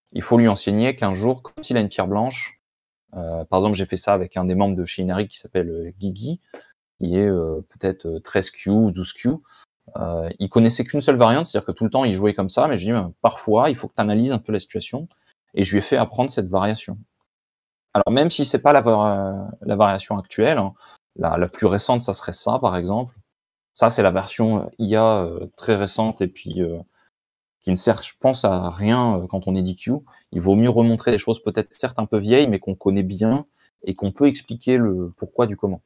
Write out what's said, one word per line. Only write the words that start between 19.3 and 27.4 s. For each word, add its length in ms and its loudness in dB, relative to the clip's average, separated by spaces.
la 160 -2
variation 400 2
actuelle, 400 0
hein, 160 -2
la, 220 0
la 100 0
plus 200 0
récente, 340 0
ça 120 -4
serait 200 -10
ça, 260 -2
par 160 0
exemple. 400 -4
Ça, 160 4
c'est 140 2
la 80 6
version, 520 0
euh, 60 -10
I 160 0
A, 280 4
euh, 320 -8
très 200 0
récente, 460 -2
et 60 0
puis, 340 -8
euh, 180 -4